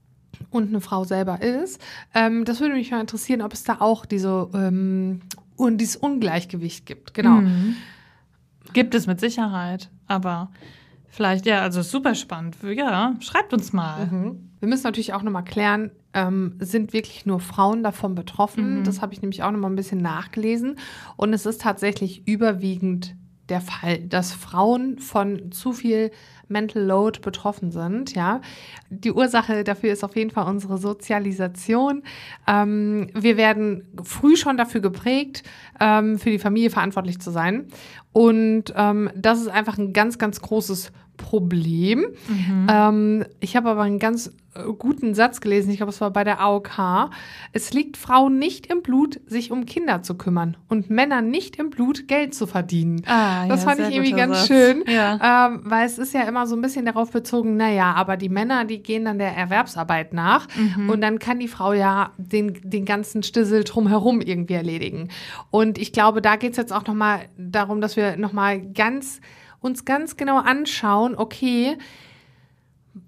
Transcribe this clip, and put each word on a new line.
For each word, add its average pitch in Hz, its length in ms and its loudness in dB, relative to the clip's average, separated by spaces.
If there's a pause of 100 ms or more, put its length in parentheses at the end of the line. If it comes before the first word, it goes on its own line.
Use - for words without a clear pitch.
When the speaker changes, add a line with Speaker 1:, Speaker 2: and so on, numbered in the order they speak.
(500)
Speaker 1:
und 220 180 0
eine 214 120 -2
Frau 190 240 -4
selber 185 360 -2
ist, 262 400 -4 (320)
ähm, 226 320 2
das 233 160 -4
würde 294 140 0
mich 240 160 -2
mal 233 100 -2
interessieren, 226 400 -2
ob 214 120 -6
es - 100 -12
da 226 180 -2
auch 220 240 2
diese, 190 480 -2
ähm, 190 680 0 (360)
und 233 220 2
dieses 226 180 -2
Ungleichgewicht 175 880 -2
gibt. - 280 -16
Genau. 226 280 8
Speaker 2:
Mhm. 185 340 2 (960)
Gibt 247 240 2
es 196 100 2
mit 180 140 0
Sicherheit, 196 720 -4 (180)
aber 185 420 -2 (580)
vielleicht, 190 380 0
ja, 208 160 4
also 180 200 -2
super 269 340 0
spannend. 165 460 -10
Ja, 220 580 -2
schreibt 403 320 -2
uns 226 200 0
mal. 170 340 -2
Speaker 1:
Mhm. 185 520 -6
Wir 202 100 -2
müssen 254 160 0
natürlich 226 300 -4
auch 196 80 -6
nochmal 190 220 -4
klären, 208 480 -2 (220)
ähm, 185 440 0
sind 208 340 -2
wirklich - 340 -6
nur 190 120 0
Frauen 202 460 0
davon 202 320 -4
betroffen? 202 640 -2
Speaker 2:
Mhm. 196 40 0
Speaker 1:
Das 190 180 -2
habe 202 100 -6
ich - 100 -12
nämlich 196 220 -6
auch 202 80 0
nochmal 202 180 -2
ein 190 60 -2
bisschen 190 260 -4
nachgelesen. 220 800 -4 (360)
Und 214 160 0
es 214 140 -2
ist 226 140 -4
tatsächlich 202 640 -4
überwiegend 190 880 -2 (340)
der 180 120 -2
Fall, 175 380 -4
dass 175 340 -4
Frauen 247 680 0
von 196 500 -4
zu - 220 -6
viel 220 400 0 (340)
Mental 208 380 -4
Load 196 360 2
betroffen 196 520 -6
sind, 180 420 -4
ja. 185 260 0 (500)
Die 196 200 -4
Ursache 226 540 2
dafür 202 280 0
ist 202 120 -4
auf 202 100 -10
jeden 220 160 -2
Fall 202 160 -2
unsere 196 320 -4
Sozialisation. 202 1300 -2 (420)
Ähm, 208 640 2
wir 214 240 4
werden 214 520 2 (160)
früh 294 320 6
schon 285 200 0
dafür 233 240 0
geprägt, 262 640 -2 (380)
ähm, 214 400 4
für 233 100 0
die 208 80 2
Familie 220 320 2
verantwortlich 185 500 -2
zu 170 120 -8
sein. 175 340 -2 (460)
Und, 220 640 6
ähm, 208 400 2
das 220 240 2
ist 226 80 -4
einfach 208 300 0
ein 196 140 -2
ganz, 226 260 2
ganz 214 220 -2
großes 196 520 -4 (240)
Problem. 175 840 0 (280)
Speaker 2:
Mhm. 190 420 2
Speaker 1:
Ähm, 214 540 4 (160)
ich - 160 -4
habe 240 120 2
aber 214 140 2
einen 202 160 0
ganz, 226 340 -2 (220)
äh, - 80 -12 (160)
guten 240 360 0
Satz 233 280 4
gelesen, 202 280 2
ich 202 60 0
glaube, 202 140 -4
es 202 100 -14
war 208 100 0
bei 202 140 2
der 202 160 0
A 202 160 4
O 202 40 0
K. 202 500 0 (420)
„Es - 220 -4
liegt 294 240 -2
Frauen 262 400 4
nicht 330 300 -4
im 349 120 0
Blut, 277 460 0
sich 233 260 -4
um 247 140 -4
Kinder 247 360 -2
zu 180 140 -6
kümmern 175 400 0 (120)
und 220 200 -2
Männern 240 420 2
nicht 349 260 -4
im 302 120 -4
Blut, 277 400 -2
Geld 285 260 0
zu 214 120 -4
verdienen.“ 170 600 0
Speaker 2:
Ah, 180 420 2
Speaker 1:
Das 262 120 4
Speaker 2:
ja, - 80 0
Speaker 1:
fand 285 80 4
Speaker 2:
sehr 294 140 0
Speaker 1:
ich 269 60 -2
irgendwie 269 160 2
Speaker 2:
guter 247 140 4
Speaker 1:
ganz 185 120 2
Speaker 2:
Satz. 185 100 4
Speaker 1:
schön, 262 380 8
Speaker 2:
Ja. 233 600 4
Speaker 1:
ähm, 240 160 -4
weil 226 220 2
es 240 120 -6
ist 269 160 -4
ja 269 80 2
immer 240 240 -2
so 233 100 -2
ein 233 60 -2
bisschen 262 240 -2
darauf 233 240 0
bezogen, 233 480 0
na 220 120 2
ja, 185 220 4
aber 190 240 0
die 185 140 -4
Männer, 233 340 0
die 214 180 -6
gehen 220 220 -4
dann 208 140 -2
der 190 180 -2
Erwerbsarbeit 170 800 -2
nach 180 420 2
Speaker 2:
Mhm. 202 320 2
Speaker 1:
und 214 140 2
dann 214 160 2
kann 240 200 -2
die 240 100 -6
Frau 202 260 0
ja 196 420 2
den, 202 480 -2
den 196 220 -4
ganzen 208 360 -2
Stissel 214 420 2
drumherum 214 580 2
irgendwie 180 320 -2
erledigen. 165 560 -4 (400)
Und 214 260 4
ich - 160 -8
glaube, 214 300 4
da 214 140 6
geht's 240 200 -4
jetzt 233 160 -4
auch 196 140 -2
nochmal 208 400 0 (100)
darum, 202 460 -2
dass 214 140 -2
wir 202 200 0
nochmal 202 440 0
ganz, 220 600 -2 (400)
uns 247 240 -6
ganz 302 320 -2
genau 277 220 2
anschauen, 247 800 2
okay, 247 600 0 (1300)